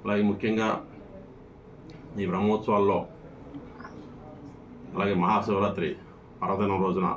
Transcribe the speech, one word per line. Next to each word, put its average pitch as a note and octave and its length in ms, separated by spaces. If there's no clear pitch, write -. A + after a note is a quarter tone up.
అలాగే G#2 280
ముఖ్యంగా A2 360
ఈ F#2+ 100
బ్రహ్మోత్సవాల్లో G2+ 680
అలాగే G2+ 180
మహాశివరాత్రి G2 680
పర్వదినం G2 440
రోజున F#2 320